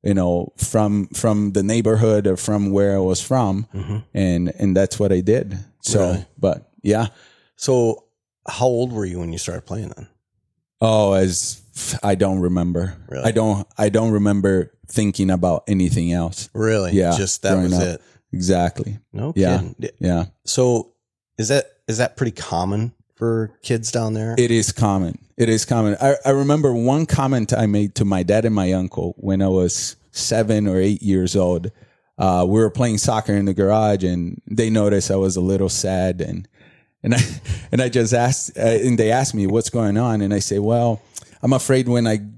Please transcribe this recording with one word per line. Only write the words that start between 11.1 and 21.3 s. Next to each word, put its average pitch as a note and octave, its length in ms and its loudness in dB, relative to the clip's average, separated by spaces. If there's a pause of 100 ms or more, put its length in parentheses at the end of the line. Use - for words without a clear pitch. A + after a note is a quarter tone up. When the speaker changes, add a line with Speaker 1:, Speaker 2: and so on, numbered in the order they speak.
Speaker 1:
as F#2 460 -2 (420)
I G2+ 120 2
don't F#2+ 260 0
remember. F2+ 560 -2 (120)
Speaker 2:
Really? C2 160 -10
Speaker 1:
I A2 80 2
don't, G#2+ 340 0 (100)
I G#2 120 0
don't A2 240 2
remember G2 600 2 (140)
thinking G2 440 0
about F2+ 380 0
anything F2+ 440 0
else. E2+ 420 -4
Speaker 2:
Really? G#2+ 380 0
Speaker 1:
Yeah, F#2 240 4
Speaker 2:
Just G2 260 -2
that F#2+ 120 0
Speaker 1:
growing F2+ 160 0
Speaker 2:
was F2+ 100 2
Speaker 1:
up. F#2 40 2 (120)
Speaker 2:
it? - 60 -16 (300)
Speaker 1:
Exactly. F2+ 640 -2 (140)
Speaker 2:
No A#2 220 -8
Speaker 1:
Yeah. F2+ 240 2
Speaker 2:
kidding. E2+ 220 -6
D- - 180 -8
Speaker 1:
Yeah. F2 280 0 (200)
Speaker 2:
So B2 460 0 (440)